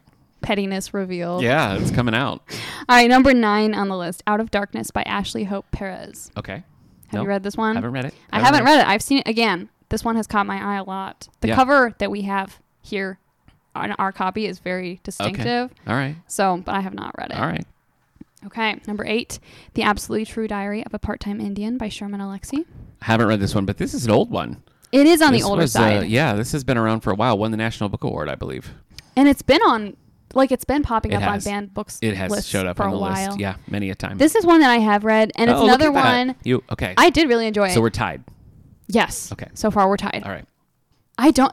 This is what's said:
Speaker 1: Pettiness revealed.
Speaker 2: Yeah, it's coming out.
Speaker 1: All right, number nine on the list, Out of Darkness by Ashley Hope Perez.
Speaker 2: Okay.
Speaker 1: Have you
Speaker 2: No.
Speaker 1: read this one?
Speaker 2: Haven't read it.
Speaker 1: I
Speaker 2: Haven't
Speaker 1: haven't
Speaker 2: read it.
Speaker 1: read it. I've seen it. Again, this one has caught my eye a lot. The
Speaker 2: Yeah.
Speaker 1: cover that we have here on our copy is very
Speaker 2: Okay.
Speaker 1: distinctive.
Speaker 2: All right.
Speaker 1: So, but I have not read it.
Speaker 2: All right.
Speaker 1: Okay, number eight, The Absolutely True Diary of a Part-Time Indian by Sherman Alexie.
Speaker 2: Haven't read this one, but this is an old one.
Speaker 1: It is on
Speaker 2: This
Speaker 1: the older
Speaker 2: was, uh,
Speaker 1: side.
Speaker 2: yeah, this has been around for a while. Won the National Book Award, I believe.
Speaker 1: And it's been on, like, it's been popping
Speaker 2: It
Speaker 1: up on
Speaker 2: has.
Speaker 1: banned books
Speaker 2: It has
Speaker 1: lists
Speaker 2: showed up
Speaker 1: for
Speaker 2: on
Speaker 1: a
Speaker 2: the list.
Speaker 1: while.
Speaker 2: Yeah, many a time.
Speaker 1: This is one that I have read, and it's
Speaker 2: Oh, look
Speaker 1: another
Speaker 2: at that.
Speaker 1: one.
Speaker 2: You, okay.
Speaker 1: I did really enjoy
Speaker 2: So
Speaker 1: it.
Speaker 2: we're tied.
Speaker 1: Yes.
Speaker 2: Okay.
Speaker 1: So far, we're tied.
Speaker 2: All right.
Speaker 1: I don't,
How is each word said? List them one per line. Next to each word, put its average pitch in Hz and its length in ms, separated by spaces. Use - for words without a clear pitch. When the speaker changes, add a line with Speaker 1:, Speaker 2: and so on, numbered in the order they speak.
Speaker 1:
Pettiness 196 520
revealed. 180 500
Speaker 2:
Yeah, 123 320
it's 92 160
coming 120 240
out. 123 260
Speaker 1:
All 247 80
right, 240 140
number 262 240
nine 214 400
on 202 160
the 190 80
list, 175 300
Out 208 120
of 220 120
Darkness 208 400
by - 120
Ashley 202 420
Hope 196 260
Perez. - 680
Speaker 2:
Okay. 104 260
Speaker 1:
Have - 60
you 208 60
Speaker 2:
No. 208 60
Speaker 1:
read 196 180
this 202 140
one? 220 180
Speaker 2:
Haven't 123 160
read 127 140
it. - 80
Speaker 1:
I 208 80
Speaker 2:
Haven't - 140
Speaker 1:
haven't 240 120
Speaker 2:
read 285 80
it. 302 40
Speaker 1:
read 247 100
it. - 20
I've 202 120
seen 277 180
it. - 80
Again, 214 420
this 220 140
one 226 140
has 220 100
caught 202 180
my 202 300
eye - 20
a 196 60
lot. 190 440
The 226 80
Speaker 2:
Yeah. 220 60
Speaker 1:
cover 262 440
that 202 120
we 202 120
have 196 360
here 190 380
on 208 180
our 196 180
copy 190 340
is 185 140
very 185 320
Speaker 2:
Okay. - 120
Speaker 1:
distinctive. 233 680
Speaker 2:
All 107 80
right. 139 200
Speaker 1:
So, 185 380
but - 100
I 196 60
have 190 120
not - 240
read - 140
it. - 80
Speaker 2:
All 127 80
right. 160 180
Speaker 1:
Okay, 214 420
number 208 180
eight, - 340
The 220 100
Absolutely 214 420
True 220 220
Diary 202 380
of - 80
a 208 60
Part-Time 208 420
Indian 208 360
by 226 120
Sherman 202 320
Alexie. 196 440
Speaker 2:
Haven't 113 260
read 107 120
this 98 160
one, 98 100
but 101 120
this 233 160
is 190 120
an 110 60
old 175 180
one. 76 280
Speaker 1:
It 277 160
is 320 140
on 294 120
Speaker 2:
This 233 80
Speaker 1:
the - 80
older 202 140
Speaker 2:
was, 147 120
uh, - 40
Speaker 1:
side. 104 280
Speaker 2:
yeah, 120 260
this 110 180
has 147 120
been 127 140
around 113 240
for 107 100
a 95 40
while. 110 220
Won 110 140
the 110 60
National 110 320
Book - 140
Award, - 260
I 67 60
believe. - 360
Speaker 1:
And 277 100
it's 285 140
been 285 220
on, 220 340
like, 269 180
it's 247 120
been 285 200
popping 220 280
Speaker 2:
It 202 40
Speaker 1:
up 196 80
on 196 100
Speaker 2:
has. 202 120
Speaker 1:
banned 202 280
books - 280
Speaker 2:
It 110 140
has 95 160
Speaker 1:
lists 101 180
Speaker 2:
showed 95 180
up 90 100
Speaker 1:
for 104 60
Speaker 2:
on 98 60
Speaker 1:
a 95 60
Speaker 2:
the 95 60
list. 95 280
Speaker 1:
while. 101 120
Speaker 2:
Yeah, 98 140
many 101 220
a 95 60
time. 95 220
Speaker 1:
This 311 180
is 427 100
one 339 160
that 269 80
I 240 100
have 208 240
read, 220 320
and 233 140
it's 240 100
Speaker 2:
Oh, - 40
look 254 180
Speaker 1:
another 311 80
Speaker 2:
at 285 60
that. 247 320
Speaker 1:
one. 262 160
Speaker 2:
You, 123 280
okay. 92 260
Speaker 1:
I 339 120
did 302 180
really 233 200
enjoy 208 220
Speaker 2:
So 180 100
Speaker 1:
it. 220 40
Speaker 2:
we're - 60
tied. 76 340
Speaker 1:
Yes. - 460
Speaker 2:
Okay. - 220
Speaker 1:
So 214 160
far, 196 180
we're 202 80
tied. - 260
Speaker 2:
All - 80
right. - 140
Speaker 1:
I 277 140
don't, 269 220